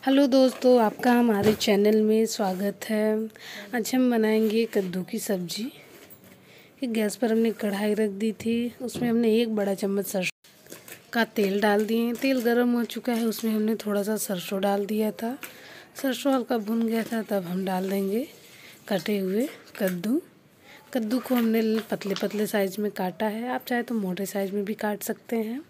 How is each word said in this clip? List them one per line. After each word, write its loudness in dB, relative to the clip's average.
हेलो 4
दोस्तों, 6
आपका 2
हमारे 4
चैनल 4
में 4
स्वागत -4
है। 0
आज -2
हम 4
बनाएंगे 2
कद्दू -2
की -6
सब्जी। -4
ये -14
गैस 0
पर 0
हमने 4
कढ़ाई -2
रख 0
दी -2
थी, -2
उसमें -4
हमने 4
एक 2
बड़ा 0
चम्मच -2
सरसों -8
का 2
तेल 0
डाल 4
दिए 0
हैं। 0
तेल 0
गर्म 2
हो 0
चुका -4
है, 0
उसमें -2
हमने 2
थोड़ा -2
सा -2
सरसों -4
डाल 2
दिया 0
था। -6
सरसों 0
हल्का 0
भुन -2
गया -2
था, -4
तब -2
हम -4
डाल -2
देंगे -2
कटे -2
हुए 0
कद्दू। -2
कद्दू -2
को -2
हमने 2
पतले -4
पतले -2
size -2
में -2
काटा -4
है, -6
आप -6
चाहे -2
तो -6
मोटे -2
size -4
में -2
भी -6
काट -4
सकते -6
हैं। -4